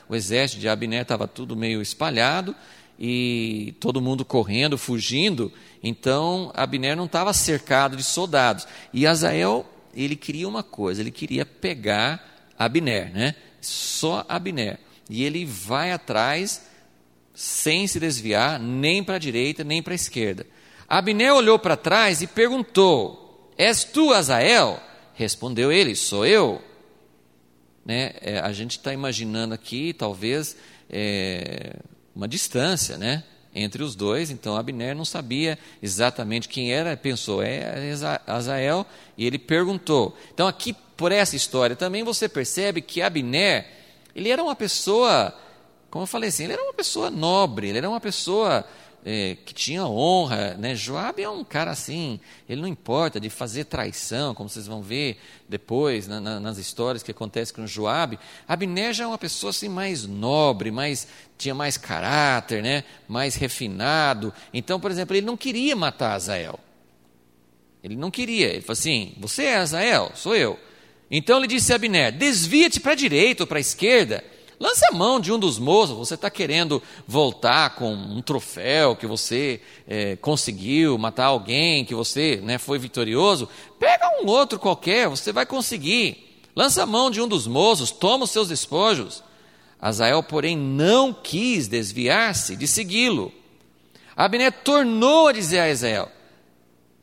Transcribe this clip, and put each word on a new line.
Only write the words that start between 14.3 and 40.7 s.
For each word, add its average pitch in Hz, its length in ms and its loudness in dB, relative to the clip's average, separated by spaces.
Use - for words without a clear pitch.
E 113 140 -4
ele 160 220 -2
vai 123 460 -4
atrás, 147 760 -2
sem 180 540 -2
se 175 120 -4
desviar, 127 600 0
nem 139 440 0
pra 190 140 -4
direita, 147 480 -2
nem 156 160 -2
pra 175 140 -6
esquerda. 107 500 -4
Abner 214 460 4
olhou 226 260 8
pra 175 160 2
trás 180 460 4
e 180 60 -4
perguntou: 190 1300 2
"És 214 260 4
tu 294 300 4
Azael?" 139 680 4
Respondeu 120 580 0
ele: 160 240 4
"Sou 101 300 -2
eu." 165 360 4
Né? 123 360 -4
É, 101 180 -6
a 95 120 -2
gente 110 260 -8
tá 135 160 -8
imaginando 113 600 -4
aqui, 139 400 -8
talvez, 117 600 -4
é, 95 880 -4
uma 98 120 -6
distância, 143 720 -2
né, 127 260 -4
entre 107 260 -6
os 135 140 -8
dois. 110 340 -2
Então 113 260 -6
Abner 123 400 -6
não 160 100 -6
sabia 151 520 -4
exatamente 110 640 -2
quem 123 240 -4
era, 156 240 -2
pensou: 107 460 -2
"É 135 500 -6
Asa-, 147 360 -4
Azael", 135 580 -2
e 113 80 -2
ele 131 140 -2
perguntou. 160 760 2
Então 180 160 2
aqui, - 280 -4